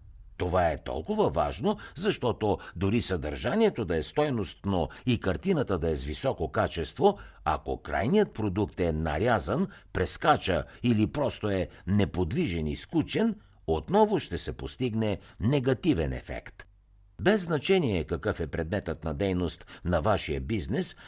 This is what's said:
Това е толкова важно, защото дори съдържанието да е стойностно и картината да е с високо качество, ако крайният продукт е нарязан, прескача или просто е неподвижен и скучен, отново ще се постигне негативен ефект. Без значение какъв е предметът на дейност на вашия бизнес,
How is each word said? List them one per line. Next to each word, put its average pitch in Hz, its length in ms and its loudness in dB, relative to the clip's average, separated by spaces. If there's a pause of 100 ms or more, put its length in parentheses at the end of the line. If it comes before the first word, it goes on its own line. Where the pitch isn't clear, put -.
(380)
Това 90 320 2
е 71 140 -4
толкова 110 460 0
важно, 147 480 0 (180)
защото 113 640 0 (180)
дори 98 260 2
съдържанието 104 840 0
да 82 120 0
е 78 40 0
стойностно 98 880 0 (160)
и 123 140 2
картината 104 600 0
да 80 100 0
е 78 60 2
с 67 100 -4
високо 82 460 -2
качество, 110 680 0 (260)
ако 67 340 -2
крайният 123 560 0
продукт 101 460 -2
е 85 140 2
нарязан, 92 760 0 (260)
прескача 92 720 2 (200)
или 110 240 4
просто 123 420 -2
е 95 180 -2 (200)
неподвижен 90 800 0
и 73 80 -2
скучен, 180 600 0 (320)
отново 190 520 2
ще - 180 -6
се - 160 -4
постигне 110 640 -2 (220)
негативен 120 760 2
ефект. - 560 -12 (520)
Без 196 220 4
значение 151 600 2
какъв 87 360 -2
е 82 80 -4
предметът 82 560 -4
на 78 100 -2
дейност 90 520 -2 (200)
на 85 160 2
вашия 82 400 0
бизнес, 101 540 -2 (120)